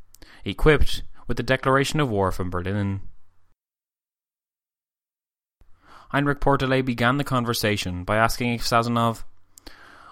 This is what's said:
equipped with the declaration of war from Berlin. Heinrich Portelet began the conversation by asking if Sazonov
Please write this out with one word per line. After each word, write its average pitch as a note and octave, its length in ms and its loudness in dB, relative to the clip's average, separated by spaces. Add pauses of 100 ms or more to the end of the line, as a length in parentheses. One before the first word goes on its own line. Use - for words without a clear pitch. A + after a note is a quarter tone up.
(460)
equipped - 580 4 (240)
with A#2+ 100 -2
the B2 60 -4
declaration C3+ 560 0
of C#3+ 100 0
war G2 220 0
from F2+ 180 -4
Berlin. G2 520 -4 (3000)
Heinrich C#3+ 280 -2
Portelet C3 460 2
began B2 320 2
the C#3 80 -2
conversation G#2 800 -2
by G#2 100 0
asking A#2 380 2
if A2+ 100 -6
Sazonov A#2 640 0 (880)